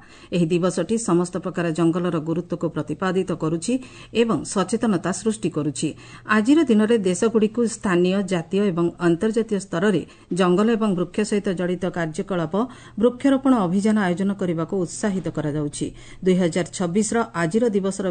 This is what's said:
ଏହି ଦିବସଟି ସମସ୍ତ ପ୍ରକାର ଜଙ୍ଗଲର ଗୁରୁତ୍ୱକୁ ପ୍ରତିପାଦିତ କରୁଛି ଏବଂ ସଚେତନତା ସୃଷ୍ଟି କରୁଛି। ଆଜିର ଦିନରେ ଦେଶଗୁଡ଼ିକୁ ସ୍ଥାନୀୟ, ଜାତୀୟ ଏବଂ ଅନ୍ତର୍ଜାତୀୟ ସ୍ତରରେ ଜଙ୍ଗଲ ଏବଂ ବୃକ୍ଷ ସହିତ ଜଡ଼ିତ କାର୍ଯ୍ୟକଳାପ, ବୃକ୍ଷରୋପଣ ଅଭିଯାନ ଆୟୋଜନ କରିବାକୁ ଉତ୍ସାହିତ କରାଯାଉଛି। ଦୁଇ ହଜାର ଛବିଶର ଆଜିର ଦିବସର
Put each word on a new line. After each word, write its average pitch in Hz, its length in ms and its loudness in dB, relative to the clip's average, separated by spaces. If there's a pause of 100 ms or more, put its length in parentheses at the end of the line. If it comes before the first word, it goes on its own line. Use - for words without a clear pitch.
(320)
ଏହି 175 140 2
ଦିବସଟି 175 520 0
ସମସ୍ତ 175 400 0
ପ୍ରକାର 170 340 -4
ଜଙ୍ଗଲର 170 480 0
ଗୁରୁତ୍ୱକୁ 165 500 -4
ପ୍ରତିପାଦିତ 180 640 -4
କରୁଛି 165 400 -2 (400)
ଏବଂ 220 300 2
ସଚେତନତା 190 680 0
ସୃଷ୍ଟି 208 380 -4
କରୁଛି। 151 380 -4 (420)
ଆଜିର 220 340 4
ଦିନରେ 214 340 4
ଦେଶଗୁଡ଼ିକୁ 214 680 2
ସ୍ଥାନୀୟ, 185 560 0
ଜାତୀୟ 185 380 -2
ଏବଂ 170 240 2 (160)
ଅନ୍ତର୍ଜାତୀୟ 214 580 0
ସ୍ତରରେ 196 420 0 (320)
ଜଙ୍ଗଲ 180 360 4
ଏବଂ 220 260 2
ବୃକ୍ଷ 175 260 -2
ସହିତ 208 320 -2
ଜଡ଼ିତ 180 360 -2
କାର୍ଯ୍ୟକଳାପ, 170 640 -4 (460)
ବୃକ୍ଷରୋପଣ 262 580 4
ଅଭିଯାନ 202 420 2
ଆୟୋଜନ 190 340 0
କରିବାକୁ 175 440 -2
ଉତ୍ସାହିତ 185 520 -2
କରାଯାଉଛି। 151 580 -4 (360)
ଦୁଇ 185 120 4
ହଜାର 175 380 0
ଛବିଶର 208 440 0 (180)
ଆଜିର 220 340 0
ଦିବସର 196 420 -2